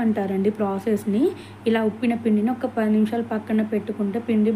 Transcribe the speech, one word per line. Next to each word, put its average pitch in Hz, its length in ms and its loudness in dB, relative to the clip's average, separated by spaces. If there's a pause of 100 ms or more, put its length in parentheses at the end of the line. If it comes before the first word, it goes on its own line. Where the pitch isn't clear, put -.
అంటారండి 196 540 0
ప్రాసెస్ని. 202 680 0 (440)
ఇలా 226 120 4 (100)
ఉప్పిన 233 240 0 (100)
పిండిని 214 320 2
ఒక 254 100 -6 (120)
పది 214 180 2
నిమిషాలు 220 280 2 (100)
పక్కన 220 280 0 (120)
పెట్టుకుంటే 208 440 -2 (120)
పిండి 214 260 4